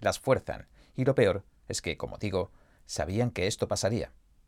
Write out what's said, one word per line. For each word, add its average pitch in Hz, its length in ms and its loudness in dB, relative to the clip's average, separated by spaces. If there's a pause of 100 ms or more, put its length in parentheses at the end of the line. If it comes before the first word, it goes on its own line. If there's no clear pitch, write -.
las 98 180 0
fuerzan. - 480 0 (300)
Y 131 80 2
lo 135 100 4
peor 98 300 4 (240)
es - 120 -6
que, 78 140 -2
como - 220 -8
digo, 95 340 -2 (360)
sabían 104 440 0
que 92 160 0
esto - 220 -2
pasaría. 104 420 0 (360)